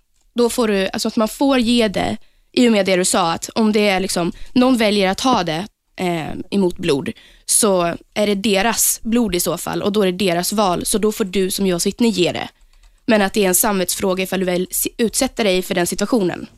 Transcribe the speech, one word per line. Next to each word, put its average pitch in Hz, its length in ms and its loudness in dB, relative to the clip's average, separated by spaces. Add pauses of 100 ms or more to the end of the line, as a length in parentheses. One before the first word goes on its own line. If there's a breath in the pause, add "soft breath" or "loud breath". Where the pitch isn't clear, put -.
(340)
Då 240 160 2
får 233 180 0
du, 196 240 0
alltså 220 160 -4
att - 80 -6
man 220 120 2
får 269 300 2
ge 233 300 2
det 180 280 -4 (360)
i 247 160 4
och 226 40 6
med 196 140 2
det 190 100 2
du 180 80 2
sa, 180 280 0
att - 220 -8
om 220 180 2
det 208 160 2
är 185 120 2
liksom, 170 320 -2 (200 loud breath)
någon 254 240 4
väljer 208 340 2
att 196 100 -4
ha 247 220 2
det, 165 240 -4 (300)
eh, 175 300 -4 (240)
emot 190 280 0
blod, 165 320 -2 (340 loud breath)
så 190 380 2 (320)
är 208 120 0
det 208 80 2
deras 196 680 0
blod 226 320 0
i 175 60 -2
så 170 180 -2
fall, 165 240 -6
och 202 100 -2
då 208 100 2
är 190 100 4
det - 0 - (140)
deras 175 260 -2
val, 202 340 0
så 220 120 0
då 214 140 0
får 226 120 -4
du 190 260 -2
som 196 160 -2
Jehovas 175 200 0
vittne 233 220 0
ge 180 240 0
det. - 160 -8 (580)
Men 214 160 4
att 196 100 0
det 208 120 2
är 190 40 4
en 180 60 2
samvetsfråga 190 680 0
ifall 190 160 -4
du 180 60 -2
väl 180 240 -2
si-, - 280 -6
utsätter 240 460 -2
dig 185 180 2
för - 120 -6
den 175 120 0
situationen. 196 600 -2 (120)